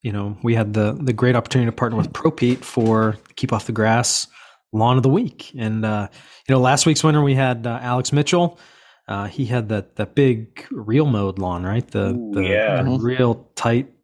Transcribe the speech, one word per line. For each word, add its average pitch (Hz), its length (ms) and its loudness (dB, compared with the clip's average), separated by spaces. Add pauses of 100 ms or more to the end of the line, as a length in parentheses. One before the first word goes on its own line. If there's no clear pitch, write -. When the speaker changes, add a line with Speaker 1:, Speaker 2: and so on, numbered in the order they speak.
Speaker 1:
you 110 120 -6
know, 101 300 -6
we 117 120 2
had 107 180 -2
the, 107 260 0
the 131 140 -2
great 113 220 2
opportunity 117 340 0
to 110 60 -8
partner 117 220 -2
with - 160 -2
Pro - 180 0
Pete 123 320 0
for 110 540 2 (180)
Keep - 180 -4
Off 107 120 -2
the - 80 -8
Grass 110 540 0 (460)
Lawn 117 240 2
of 120 60 2
the 131 60 4
Week. 185 480 -2
And, 110 280 -4
uh, 104 240 -2 (380)
you 135 60 2
know, 131 60 4
last 127 260 2
week's 156 160 2
winner, 151 220 4
we 139 100 2
had, 127 320 0
uh, 120 160 -4
Alex 123 300 -2
Mitchell. 170 480 2 (480)
Uh, 101 200 -6
he 127 180 -6
had 113 240 -2
that, 104 260 -6
that 101 200 -6
big 123 540 0
reel 131 360 0
mowed 101 340 0
lawn, 90 240 -4
right? 107 260 -2
The, 101 200 -2
Speaker 2:
Ooh, 120 240 -4
Speaker 1:
the, 98 100 0
Speaker 2:
yeah. 107 400 0
Speaker 1:
the 131 160 0
real 120 560 0
tight 120 340 0 (140)